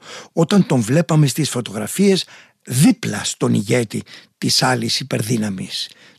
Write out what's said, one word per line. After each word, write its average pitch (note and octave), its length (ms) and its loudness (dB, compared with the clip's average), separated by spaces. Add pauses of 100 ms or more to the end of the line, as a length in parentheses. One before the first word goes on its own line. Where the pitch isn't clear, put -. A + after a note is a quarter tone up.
(320)
όταν F3 340 4
τον C3+ 140 2
βλέπαμε D3+ 460 2
στις C3+ 240 -2
φωτογραφίες B2 760 0 (380)
δίπλα B2 600 2
στον A#2+ 300 -2
ηγέτη A2 480 -2 (360)
της - 240 0
άλλης A#2+ 380 0
υπερδύναμης, G#2+ 920 -6 (280)